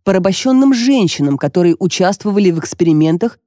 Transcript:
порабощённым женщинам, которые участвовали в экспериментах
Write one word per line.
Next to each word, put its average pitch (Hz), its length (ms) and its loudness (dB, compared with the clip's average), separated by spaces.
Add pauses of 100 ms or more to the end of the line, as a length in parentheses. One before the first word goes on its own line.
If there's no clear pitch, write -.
порабощённым 262 720 2
женщинам, 214 640 0
которые 170 400 0
участвовали 190 720 0
в 165 80 0
экспериментах 165 880 0